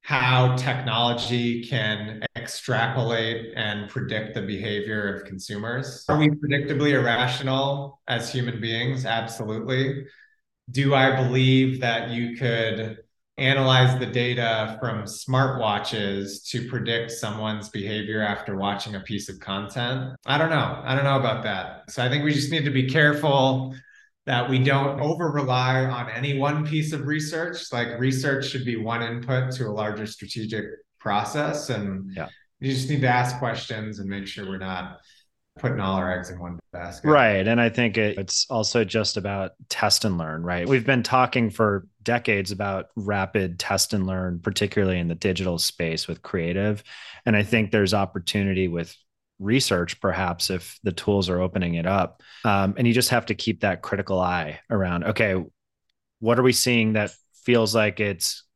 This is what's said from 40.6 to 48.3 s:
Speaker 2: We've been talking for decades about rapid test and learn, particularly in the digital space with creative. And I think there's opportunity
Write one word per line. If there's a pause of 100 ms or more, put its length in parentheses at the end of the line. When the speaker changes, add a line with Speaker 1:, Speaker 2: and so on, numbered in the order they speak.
Speaker 2:
We've
been
talking
for (160)
decades
about (100)
rapid
test
and
learn,
particularly
in
the
digital
space
with
creative. (420)
And
I
think
there's
opportunity